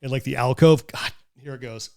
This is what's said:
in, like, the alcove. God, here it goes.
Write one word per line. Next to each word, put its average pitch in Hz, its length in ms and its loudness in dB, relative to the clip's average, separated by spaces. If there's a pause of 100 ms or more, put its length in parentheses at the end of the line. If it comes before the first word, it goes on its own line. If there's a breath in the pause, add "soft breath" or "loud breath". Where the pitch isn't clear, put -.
in, 135 100 -10
like, 131 140 -4
the 135 120 -6
alcove. 135 500 4
God, - 260 -8 (220)
here 139 200 -18
it 123 60 -16
goes. 113 360 -14